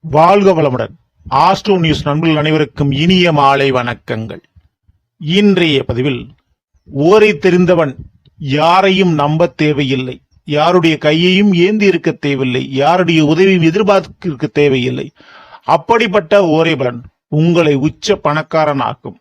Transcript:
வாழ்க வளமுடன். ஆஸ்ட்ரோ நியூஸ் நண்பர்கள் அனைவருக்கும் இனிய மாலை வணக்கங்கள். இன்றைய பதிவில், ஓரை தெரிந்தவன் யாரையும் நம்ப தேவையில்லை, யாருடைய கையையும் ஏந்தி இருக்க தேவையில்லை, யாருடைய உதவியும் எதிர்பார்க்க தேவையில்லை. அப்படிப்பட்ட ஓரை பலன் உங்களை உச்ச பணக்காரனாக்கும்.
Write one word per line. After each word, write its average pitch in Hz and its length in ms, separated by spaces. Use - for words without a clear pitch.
வாழ்க 190 420
வளமுடன். 127 380
ஆஸ்ட்ரோ 190 400
நியூஸ் 151 240
நண்பர்கள் 156 340
அனைவருக்கும் 151 500
இனிய 180 240
மாலை 139 400
வணக்கங்கள். 113 640
இன்றைய 170 680
பதிவில், 127 300
ஓரை 214 240
தெரிந்தவன் 175 480
யாரையும் 185 640
நம்ப 156 280
தேவையில்லை, 131 540
யாருடைய 165 400
கையையும் 185 460
ஏந்தி 208 260
இருக்க 165 200
தேவையில்லை, 131 360
யாருடைய 165 400
உதவியும் 180 380
எதிர்பார்க்க 190 880
தேவையில்லை. 131 480
அப்படிப்பட்ட 202 680
ஓரை 160 260
பலன் 120 180
உங்களை 165 340
உச்ச - 380
பணக்காரனாக்கும். 147 960